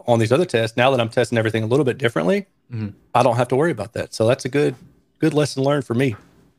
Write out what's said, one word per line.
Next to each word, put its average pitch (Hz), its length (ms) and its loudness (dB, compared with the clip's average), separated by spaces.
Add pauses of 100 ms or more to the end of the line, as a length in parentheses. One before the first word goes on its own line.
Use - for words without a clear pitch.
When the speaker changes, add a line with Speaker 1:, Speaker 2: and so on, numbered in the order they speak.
Speaker 1:
on 117 120 4
these 110 120 2
other 165 140 2
tests, 113 320 -2
now 127 140 4
that 131 80 0
I'm 113 100 0
testing 120 280 0
everything 110 260 0
a 107 40 -4
little 131 180 2
bit 120 120 -2
differently, 165 500 -2 (260)
Speaker 2:
Mm-hmm. 110 160 -6 (240)
Speaker 1:
I 120 80 2
don't 123 140 4
have 123 140 0
to 131 60 0
worry 156 140 0
about 107 240 -8
that. - 220 -8
So 110 100 0
that's 127 180 0
a 131 60 -6
good, 143 240 0 (460)
good 156 160 0
lesson 143 260 0
learned 143 240 0
for - 80 -6
me. 123 220 0 (440)